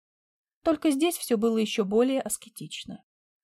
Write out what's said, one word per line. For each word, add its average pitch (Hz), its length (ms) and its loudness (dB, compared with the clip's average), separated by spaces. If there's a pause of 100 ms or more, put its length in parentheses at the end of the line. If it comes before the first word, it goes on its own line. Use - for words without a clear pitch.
(640)
Только 311 280 2
здесь 320 260 2
всё 233 200 0
было 226 200 2
ещё 214 280 0
более 247 360 2
аскетично. - 840 -12 (400)